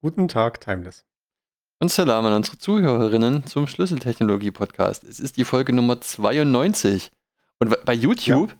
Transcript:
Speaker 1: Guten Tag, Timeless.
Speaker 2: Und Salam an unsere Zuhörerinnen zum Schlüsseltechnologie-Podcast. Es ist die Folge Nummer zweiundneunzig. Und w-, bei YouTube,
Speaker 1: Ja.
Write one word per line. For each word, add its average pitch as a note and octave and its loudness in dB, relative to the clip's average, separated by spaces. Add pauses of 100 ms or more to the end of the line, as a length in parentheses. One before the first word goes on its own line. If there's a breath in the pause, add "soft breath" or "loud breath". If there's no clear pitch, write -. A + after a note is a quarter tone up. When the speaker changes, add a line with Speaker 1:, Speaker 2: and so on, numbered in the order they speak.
Speaker 1:
Guten E3+ 0
Tag, A#2 -2
Timeless. F2+ -10 (720)
Speaker 2:
Und F3 0
Salam A2+ 2
an G#2+ 4
unsere G#2+ -2
Zuhörerinnen B2+ 2
zum C#3+ -2
Schlüsseltechnologie-Podcast. G#2 -2
Es - -20
ist - -8
die B2+ 0
Folge B2+ 0
Nummer A#2+ 2
zweiundneunzig. B2 0 (480)
Und A2 0
w-, - 4 (100)
bei B2 2
YouTube, D3 2
Speaker 1:
Ja. - -18